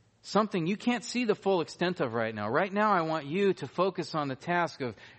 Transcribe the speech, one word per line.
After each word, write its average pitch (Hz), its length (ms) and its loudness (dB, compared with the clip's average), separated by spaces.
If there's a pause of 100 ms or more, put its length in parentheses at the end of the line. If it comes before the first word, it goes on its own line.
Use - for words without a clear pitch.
(220)
Something 202 460 0
you 202 100 -2
can't 240 260 0
see 247 220 -4
the 208 80 2
full 196 260 2
extent 175 400 -2
of 127 140 0
right 113 220 0
now. 104 140 -2
Right 170 220 2
now, 208 200 2
I 185 100 4
want 160 240 -2
you 190 300 2
to 143 120 -8
focus 180 460 -2
on 151 140 -2
the 131 80 -4
task 175 440 -2
of 123 160 -4 (240)